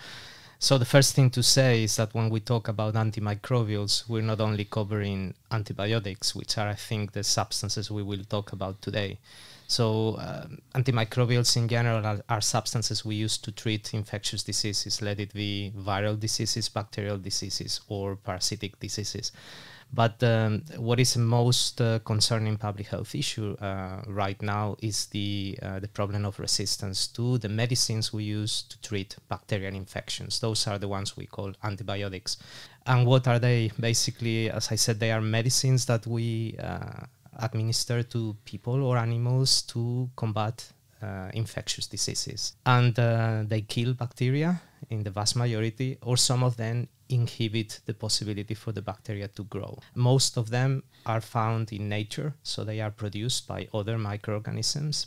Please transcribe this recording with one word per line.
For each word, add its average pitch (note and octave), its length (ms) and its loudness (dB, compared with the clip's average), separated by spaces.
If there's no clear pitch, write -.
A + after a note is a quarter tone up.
So C#3 180 6
the A#2 80 4
first - 280 8
thing C3 160 8
to B2 120 0
say A#2+ 420 6
is G#2+ 120 0
that A2 180 0
when A2+ 160 2
we A2 100 2
talk A#2 280 0
about G#2+ 260 -2
antimicrobials, G#2+ 1120 0
we're A2+ 140 0
not A2 180 0
only G#2+ 240 2
covering G2+ 720 -2
antibiotics, G#2 840 -2
which - 220 -4
are, G#2 120 0
I G#2 60 -2
think, G#2 380 -4
the G#2 100 -4
substances G2+ 680 -2
we G#2 120 -4
will G2 220 -6
talk G#2 280 -4
about F#2+ 280 -6
today. G2+ 380 -4
So, A2 520 2
um, F2+ 400 -8
antimicrobials A#2+ 840 4
in A#2 120 2
general A#2 380 2
are, G#2 220 0
are A2+ 120 2
substances - 640 0
we G#2+ 120 -2
use G#2+ 220 0
to - 140 -8
treat G#2+ 400 -2
infectious G#2 500 -4
diseases, G#2 600 -2
let G2+ 180 -2
it G2+ 140 -6
be G2+ 420 -2
viral G2+ 420 0
diseases, A2 500 -2
bacterial G#2 500 -4
diseases, G2 720 -4
or G2 280 -4
parasitic G2 600 -4
diseases. G#2 540 -6
But, A#2 300 2
um, A2 420 4
what A#2+ 240 2
is B2 140 4
the A#2+ 60 2
most, A#2+ 600 4
uh, A2+ 200 4
concerning G#2+ 580 2
public G#2 300 -6
health - 260 -6
issue, G#2+ 400 -2
uh, F#2+ 520 -6
right G2 360 -2
now G#2 400 0
is G#2+ 240 -2
the, G2+ 560 -2
uh, F#2+ 160 -6
the G2+ 100 -8
problem G2+ 380 -2
of G2 120 -4
resistance G2 680 -2
to A#2+ 300 0
the G2+ 100 -4
medicines A2 640 0
we G#2+ 120 -4
use G#2+ 400 -2
to - 180 -18
treat G2 340 -6
bacterial G2 460 -4
infections. G2 640 -6
Those A2+ 260 0
are G2+ 120 -2
the G2 100 -4
ones G2 280 -4
we F#2+ 100 -10
call G2 360 -8
antibiotics. G2 760 -6
And B2 200 6
what B2+ 220 6
are A#2+ 100 4
they? A#2 320 4
Basically, A#2 720 0
as - 200 -4
I A2+ 40 0
said, A2 260 2
they A2+ 120 2
are A2 100 2
medicines B2 640 4
that A#2 200 2
we, A2+ 520 -2
uh, F2+ 460 -8
administer A2+ 680 0
to A2 400 -4
people B2 400 -2
or B2 120 4
animals A#2+ 640 2
to B2 520 -2
combat, A2 580 -2
uh, F#2+ 320 -8
infectious - 520 -4
diseases. - 680 -6
And, B2 340 6
uh, A2+ 480 2
they A2 140 0
kill A#2+ 320 0
bacteria C3+ 680 0
in G#2+ 140 -4
the G2+ 80 -4
vast G#2 260 0
majority, A#2+ 640 0
or A#2+ 140 2
some B2 260 4
of B2 140 2
them A#2 320 -2
inhibit A2+ 800 0
the - 60 -4
possibility G#2 640 -2
for - 160 -8
the G2+ 100 -4
bacteria G2+ 480 -8
to G2+ 160 -10
grow. - 340 -10
Most B2 420 6
of A2 140 -2
them C3 340 0
are A2+ 160 0
found A2+ 520 0
in G#2 160 -4
nature, G#2+ 460 -4
so - 200 -6
they G#2+ 160 -4
are G#2+ 100 -2
produced G#2 580 -4
by F#2+ 260 -6
other A2 240 -2
microorganisms, A2 1080 -2